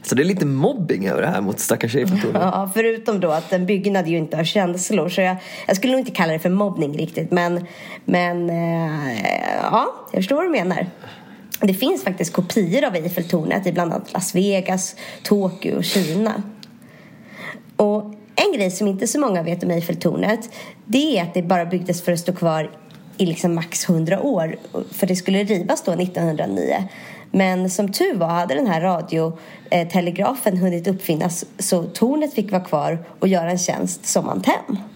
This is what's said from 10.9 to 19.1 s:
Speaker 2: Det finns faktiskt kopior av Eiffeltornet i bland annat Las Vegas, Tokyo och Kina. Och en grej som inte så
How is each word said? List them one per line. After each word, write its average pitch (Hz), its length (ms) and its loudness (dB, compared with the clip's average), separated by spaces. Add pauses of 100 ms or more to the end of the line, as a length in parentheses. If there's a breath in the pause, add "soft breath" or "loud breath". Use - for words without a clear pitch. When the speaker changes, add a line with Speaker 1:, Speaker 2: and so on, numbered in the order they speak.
Speaker 2:
Det 190 140 4
finns 269 300 0
faktiskt 180 280 -2
kopior 185 520 2
av 226 100 0
Eiffeltornet 175 720 0
i 170 60 0
bland 170 200 0
annat - 200 -6
Las - 220 -4
Vegas, 190 600 2 (260 loud breath)
Tokyo 190 540 2
och 180 80 0
Kina. 202 580 0 (1300 loud breath)
Och 208 280 4 (320)
en 381 180 4
grej 196 160 2
som 208 160 -2
inte 196 200 0
så 294 140 0